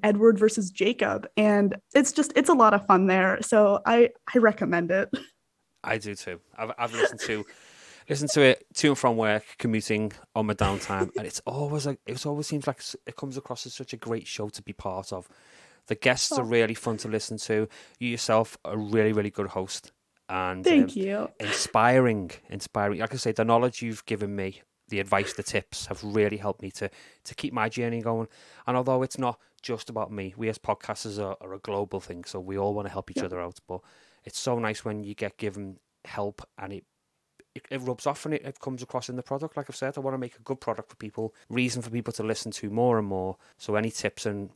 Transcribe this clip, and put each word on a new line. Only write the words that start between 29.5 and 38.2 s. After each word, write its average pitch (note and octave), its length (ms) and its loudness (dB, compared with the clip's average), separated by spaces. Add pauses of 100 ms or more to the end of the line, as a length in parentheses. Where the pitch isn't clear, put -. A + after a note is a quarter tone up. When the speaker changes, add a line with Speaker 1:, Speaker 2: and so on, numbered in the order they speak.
Speaker 2:
just A#2 280 -8
about A2 220 -4
me, F#2+ 240 -8
we A2+ 120 -4
as A2 100 -4
podcasters G#2 640 -6
are, G2 180 -6
are F#2+ 140 -14
a G2 40 -12
global G2+ 420 -4
thing, F2 240 -14
so - 160 -12
we F#2+ 180 -8
all G2+ 160 0
wanna G2+ 140 -6
help F#2+ 220 -10
each F2+ 80 -8
Speaker 1:
Yep. - 80 -4
Speaker 2:
other F2+ 140 -8
out. F2 180 -10 (100)
But F#2 120 -10 (440)
it's - 140 -12
so B2 200 -2
nice A2 260 -4
when G#2+ 200 -8
you G2+ 100 -10
get G#2 220 -8
given G2 420 -8 (260)
help G#2 380 -8 (160)
and G2 160 -12
it, F#2+ 100 -14 (720)
it, - 160 -18
it C3+ 120 -8
rubs B2+ 240 -4
off D3 180 -4